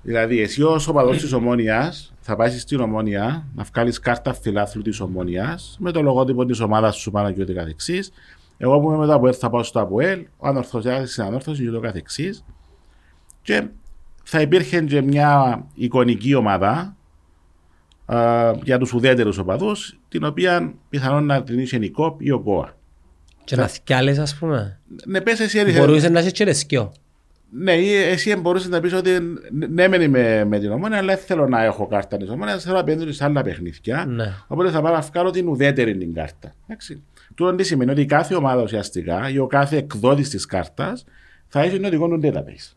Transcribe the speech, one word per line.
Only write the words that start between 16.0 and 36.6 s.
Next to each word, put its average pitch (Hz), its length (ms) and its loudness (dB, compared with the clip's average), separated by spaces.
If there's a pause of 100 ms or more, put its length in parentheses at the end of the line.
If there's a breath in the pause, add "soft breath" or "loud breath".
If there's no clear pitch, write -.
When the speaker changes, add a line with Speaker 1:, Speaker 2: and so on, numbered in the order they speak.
Speaker 1:
ομάδα, 110 600 0 (1120)
ε, 117 460 2 (100)
για 127 160 2
τους 123 140 0
ουδέτερους 120 460 2
οπαδούς, 131 600 -4 (100)
την 156 160 -4
οποία 170 500 0 (140)
πιθανόν 143 360 0
να 139 180 0
την 123 160 -4
είχε 127 180 -4
η 104 140 -2
κοπ 151 320 -4
ή 143 80 0
ο 120 100 2
κοα. 95 360 -2 (680)
Speaker 2:
Και 131 120 -2
να 127 100 2
θκιάλες, 135 520 0
ας 147 180 -4
πούμε. 120 440 -4 (260)
Speaker 1:
Ναι, 190 140 -2
πες 220 200 0
εσύ, 214 180 0
Έρη, 202 140 4
Speaker 2:
Μπορούσε 151 360 6
να 170 120 4
είσαι 180 100 0
και 208 140 0
ρεσκιό. 143 480 0 (580)
Speaker 1:
Ναι, 175 220 0
ή 196 220 4
εσύ 190 420 2
μπορούσες 180 320 0
να 175 120 0
πεις 175 120 0
ότι 185 180 2 (580)
ναι, 180 200 4
μεν 185 120 4
είμαι 120 440 4
με 104 140 2
την 101 120 -2
Ομόνια, 202 260 -2
αλλά 190 180 0
δεν 190 100 -6
θέλω 151 240 0
να 117 160 2
έχω 104 220 0
κάρτα 101 300 -2
της 95 120 -6
Ομόνιας, 180 340 -6
θέλω 180 120 -4
να 185 60 2
επενδύσω 156 320 -2
σε 139 120 -4
άλλα 143 180 2
παιχνίδια. 90 600 -6
Speaker 2:
Ναι. 117 300 -4 (120)
Speaker 1:
Οπότε 175 240 0
θα 160 100 0
πάω 160 120 2
να 160 80 2
βγάλω 175 300 -2
την 175 180 -2
ουδέτερη 131 480 2
την 85 180 -8
κάρτα. - 400 -10 (120)